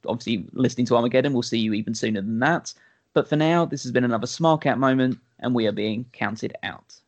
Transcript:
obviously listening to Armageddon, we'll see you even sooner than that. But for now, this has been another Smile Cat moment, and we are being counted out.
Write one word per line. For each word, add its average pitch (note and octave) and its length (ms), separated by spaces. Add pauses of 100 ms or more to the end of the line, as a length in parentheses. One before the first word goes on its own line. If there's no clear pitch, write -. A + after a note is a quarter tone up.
obviously A2+ 460
listening B2 340
to A#2+ 80
Armageddon, B2+ 360
we'll A#2+ 120
see - 160
you A2 140
even A2 200
sooner A2 280
than A2+ 180
that. D3+ 340 (400)
But D3 160
for D3+ 60
now, D#3+ 300
this D3 180
has B2 80
been B2 120
another A#2 220
Smile D#3+ 320
Cat B2+ 220
moment, C3 400 (200)
and B2 140
we A2+ 140
are G#2 40
being G#2+ 400
counted A2 520
out. - 320 (120)